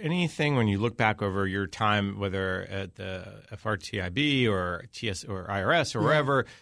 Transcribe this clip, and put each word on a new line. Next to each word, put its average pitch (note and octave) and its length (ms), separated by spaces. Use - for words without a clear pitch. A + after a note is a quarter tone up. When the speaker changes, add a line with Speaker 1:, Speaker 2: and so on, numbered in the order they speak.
Speaker 1:
anything D#3+ 540
when A#2 120
you G2 120
look A2 180
back A2 240
over G2 240
your F#2+ 220
time, G2+ 500
whether F#2+ 460
at F#2+ 320
the F#2+ 560
F - 140
R G#2+ 120
T G2 240
I F2+ 80
B C3+ 380
or F2+ 440
T - 180
S F#2 140
or F#2 260
I G2 120
R G#2 100
S D#3+ 240
or A#2 40
Speaker 2:
Yeah. G#2+ 80
Speaker 1:
wherever, C#3 380